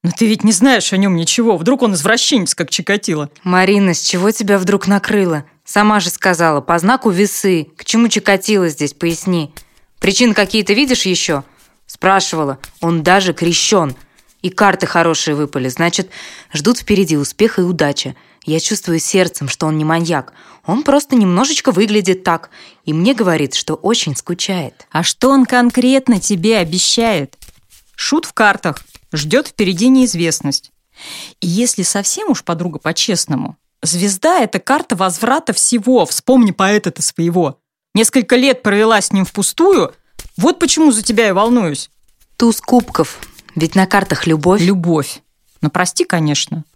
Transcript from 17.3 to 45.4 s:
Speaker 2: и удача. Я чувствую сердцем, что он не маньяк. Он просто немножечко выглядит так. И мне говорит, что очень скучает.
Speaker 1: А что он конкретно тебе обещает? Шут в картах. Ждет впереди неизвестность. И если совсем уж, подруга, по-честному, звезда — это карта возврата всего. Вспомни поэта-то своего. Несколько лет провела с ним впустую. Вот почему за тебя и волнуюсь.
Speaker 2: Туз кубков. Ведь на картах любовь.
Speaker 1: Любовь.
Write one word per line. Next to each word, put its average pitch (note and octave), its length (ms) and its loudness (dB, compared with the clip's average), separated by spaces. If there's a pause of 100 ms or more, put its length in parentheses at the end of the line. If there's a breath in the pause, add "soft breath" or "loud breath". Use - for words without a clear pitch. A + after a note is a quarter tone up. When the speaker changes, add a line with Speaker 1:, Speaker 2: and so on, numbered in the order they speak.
Speaker 2:
и - 20 2
удача. D3 500 -2 (320 soft breath)
Я D#3 140 -2
чувствую F3 380 -4
сердцем, F3 500 -2
что - 180 -4
он D#3 120 -2
не D3+ 80 -2
маньяк. D#3+ 480 -2 (320 soft breath)
Он A3 160 -2
просто C#4 340 2
немножечко A3+ 560 2
выглядит G3 520 0
так. E3 260 -4 (340 loud breath)
И D#3 80 -6
мне F3+ 220 0
говорит, E3+ 400 0
что - 180 -6
очень F3+ 420 -2
скучает. F3+ 760 -8
Speaker 1:
А D#3+ 120 -2
что - 280 0
он C4+ 160 4
конкретно B3 760 2
тебе G#3 380 0
обещает? F3+ 800 -2 (580)
Шут - 300 -2
в - 80 -16
картах. F#3+ 500 0 (300)
Ждет D#3 340 -2
впереди G3 400 0
неизвестность. E3+ 840 0 (680 loud breath)
И F#3+ 60 -4
если G3+ 360 -2
совсем C4+ 500 -4
уж, - 120 -4
подруга, E3+ 340 -6
по-честному, D#3 800 -4 (240)
звезда — G3 600 0
это G#3+ 180 -2
карта C4+ 360 -2
возврата G#3+ 600 -2
всего. A#3+ 500 2
Вспомни A#3+ 460 2
поэта-то G3 500 -2
своего. E3+ 600 -2 (340)
Несколько A#3 420 2
лет B3+ 260 2
провела G#3+ 380 2
с - 100 -6
ним F#3+ 140 0
впустую. D4+ 720 0 (420)
Вот D#4+ 220 2
почему D#4 340 4
за G#3+ 80 0
тебя G#3+ 300 2
и - 20 0
волнуюсь. G3+ 560 0 (480)
Speaker 2:
Туз A#3 240 2
кубков. - 600 0 (340)
Ведь D#3+ 200 -2
на F#3+ 120 4
картах F#3+ 400 0
любовь. E3 340 2
Speaker 1:
Любовь. E3+ 600 0 (400)